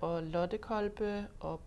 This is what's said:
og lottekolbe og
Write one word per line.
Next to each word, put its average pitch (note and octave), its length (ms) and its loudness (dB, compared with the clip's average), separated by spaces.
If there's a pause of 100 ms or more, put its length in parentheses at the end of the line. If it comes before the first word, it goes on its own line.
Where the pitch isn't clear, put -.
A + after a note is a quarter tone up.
og E3 220 2
lottekolbe G#3 1040 0 (140)
og D#3+ 260 -4